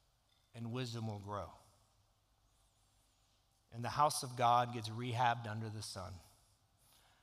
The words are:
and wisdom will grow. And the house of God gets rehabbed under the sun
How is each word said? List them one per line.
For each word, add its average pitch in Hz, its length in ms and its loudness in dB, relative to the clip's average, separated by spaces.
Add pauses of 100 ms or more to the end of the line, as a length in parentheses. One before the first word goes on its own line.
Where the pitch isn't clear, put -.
(560)
and 117 160 -8
wisdom 117 340 -4
will 104 140 -4
grow. 98 280 -6 (2250)
And 120 120 -6
the 113 60 0
house 147 340 4
of 123 120 -8
God 120 380 6
gets 110 140 -6
rehabbed 120 600 0
under 110 200 -4
the 107 140 -8
sun 92 300 -8 (1120)